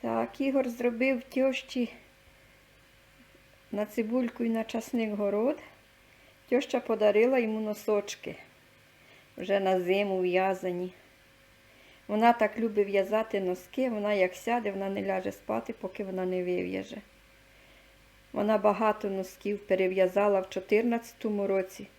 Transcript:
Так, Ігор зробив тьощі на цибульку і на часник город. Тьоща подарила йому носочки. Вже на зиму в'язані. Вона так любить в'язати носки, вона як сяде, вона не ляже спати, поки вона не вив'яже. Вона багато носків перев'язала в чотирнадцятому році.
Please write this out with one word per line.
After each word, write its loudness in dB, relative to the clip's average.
Так, -2
Ігор 0
зробив 0
тьощі -2
на -2
цибульку -2
і 0
на 0
часник -4
город. 0
Тьоща 2
подарила 4
йому -2
носочки. -4
Вже 0
на 2
зиму 0
в'язані. 0
Вона 4
так 0
любить 2
в'язати 0
носки, -2
вона -2
як 2
сяде, -2
вона -4
не -4
ляже -2
спати, -6
поки -8
вона -4
не -2
вив'яже. -4
Вона 0
багато 2
носків -6
перев'язала 4
в -4
чотирнадцятому 0
році. -2